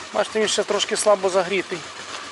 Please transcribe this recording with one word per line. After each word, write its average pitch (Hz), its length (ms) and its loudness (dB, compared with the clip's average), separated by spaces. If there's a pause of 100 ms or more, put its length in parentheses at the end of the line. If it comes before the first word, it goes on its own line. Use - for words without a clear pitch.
(120)
Бачите, 214 280 0
він 208 80 2
ще 208 140 0
трошки 202 340 0
слабо 196 340 4
загрітий. 180 480 0 (540)